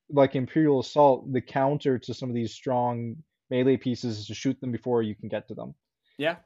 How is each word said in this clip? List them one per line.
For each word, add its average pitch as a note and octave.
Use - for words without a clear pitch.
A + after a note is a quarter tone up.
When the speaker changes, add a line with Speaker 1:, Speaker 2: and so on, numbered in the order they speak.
Speaker 1:
like C#3
Imperial C#3+
Assault, C#3
the B2+
counter C3+
to -
some C3
of A#2+
these A#2
strong A#2+
melee B2+
pieces A#2+
is G#2
to A2
shoot C3
them B2+
before A#2+
you G#2+
can A2
get G#2+
to G#2+
them. -
Speaker 2:
Yeah. E3